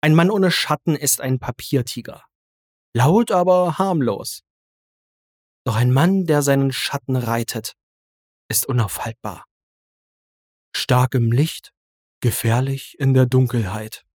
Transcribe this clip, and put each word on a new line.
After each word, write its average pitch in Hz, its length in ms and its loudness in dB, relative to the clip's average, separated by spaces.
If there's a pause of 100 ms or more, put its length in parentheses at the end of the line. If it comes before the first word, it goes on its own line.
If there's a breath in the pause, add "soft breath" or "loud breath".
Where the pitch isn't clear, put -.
Ein 156 140 4
Mann 170 160 4
ohne 190 200 2
Schatten - 440 -2
ist - 260 -2
ein 131 180 -2
Papiertiger. - 840 -6 (720)
Laut, 170 380 2
aber 180 460 2
harmlos. 160 640 -2 (1200)
Doch 110 100 -2
ein 123 160 2
Mann, 175 340 2
der 147 160 2
seinen 139 300 2
Schatten - 440 -6
reitet, 117 600 -4 (720)
ist - 160 -2
unaufhaltbar. 113 800 -4 (1300)
Stark 127 400 2
im 117 160 2
Licht, 143 420 -2 (480)
gefährlich 127 760 -2
in 135 140 2
der 131 120 6
Dunkelheit. 113 800 -2 (120)